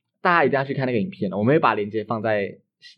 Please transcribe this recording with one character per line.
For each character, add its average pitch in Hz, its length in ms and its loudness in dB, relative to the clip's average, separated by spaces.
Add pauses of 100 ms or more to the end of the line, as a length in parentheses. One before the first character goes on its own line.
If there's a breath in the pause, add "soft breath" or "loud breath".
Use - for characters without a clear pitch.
(220)
大 175 180 4
家 156 40 6
一 135 60 4
定 131 100 2
要 135 60 -2
去 135 80 -6
看 135 120 -2
那 127 60 -2
个 120 80 0
影 92 100 -2
片 95 220 -6
了， 92 60 -4
我 104 60 0
们 127 120 4
会 160 40 4
把 120 160 4
链 107 140 -4
接 107 140 -4
放 110 180 -4
在 104 360 -2 (400 loud breath)